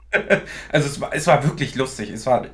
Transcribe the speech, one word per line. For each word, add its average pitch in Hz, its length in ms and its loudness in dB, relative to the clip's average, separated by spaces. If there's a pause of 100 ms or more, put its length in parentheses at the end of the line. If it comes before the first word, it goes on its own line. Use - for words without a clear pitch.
(120)
<laughs> 202 300 2 (300)
Also 147 160 4
es 143 120 -8
war, - 140 -6
es 156 120 -4
war 156 180 6
wirklich 143 300 0
lustig. 123 360 -4
Es 107 160 -8
war, 120 280 2